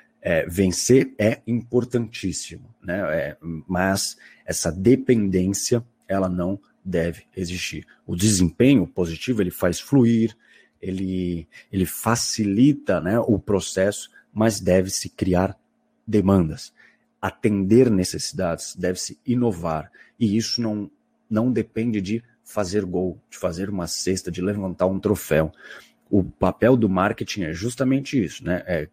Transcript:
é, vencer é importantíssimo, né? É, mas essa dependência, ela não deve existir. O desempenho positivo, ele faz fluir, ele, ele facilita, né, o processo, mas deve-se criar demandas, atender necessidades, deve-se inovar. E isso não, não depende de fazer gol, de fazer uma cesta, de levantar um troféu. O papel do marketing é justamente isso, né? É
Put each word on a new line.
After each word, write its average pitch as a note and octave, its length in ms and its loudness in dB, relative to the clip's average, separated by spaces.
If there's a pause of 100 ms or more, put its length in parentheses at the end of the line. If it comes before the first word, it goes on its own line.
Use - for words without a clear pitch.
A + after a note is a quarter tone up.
(220)
é, E2+ 240 0
vencer F#2+ 720 2
é G#2+ 300 0
importantíssimo, A#2 1400 -4
né? F2+ 160 -4 (180)
É, D2 240 -6
mas F2+ 760 -2 (280)
essa - 240 -4
dependência, G2+ 1160 2 (200)
ela F#2+ 220 0
não F2+ 320 -4 (240)
deve E2+ 400 -2 (120)
existir. F2 520 -8 (180)
O F#2+ 80 -8
desempenho G2 720 4
positivo, F#2 560 -4
ele F2+ 100 0
faz F2 280 -2
fluir, A#2 560 2 (460)
ele, F#2 680 -4 (240)
ele F#2+ 140 0
facilita, A2 1120 0
né, F2+ 200 0
o A2 200 2
processo, F#2+ 680 -2 (240)
mas G#2+ 260 2
deve-se F#2 500 0
criar F#2 480 0 (480)
demandas, F#2+ 680 2 (480)
atender G#2 680 2
necessidades, F#2 840 -4
deve-se F2+ 500 -6
inovar. F2 680 -2 (280)
E G#2+ 180 2
isso A2+ 240 -2
não, G#2+ 280 -4 (400)
não A2+ 220 2
depende A2+ 480 -2
de G2+ 240 -4 (200)
fazer G2+ 420 -2
gol, F2+ 340 -4 (100)
de - 80 -20
fazer F2+ 320 -4
uma F#2 180 -4
cesta, F#2 440 -4
de F2 100 -8
levantar F#2+ 440 -2
um F#2+ 140 0
troféu. D#2+ 520 2 (580)
O G2 140 4
papel A2 540 2
do A2 100 2
marketing F#2+ 560 -2
é D#2+ 100 -6
justamente B2+ 680 -2
isso, - 180 -6
né? F2 240 -4
É E2 280 -2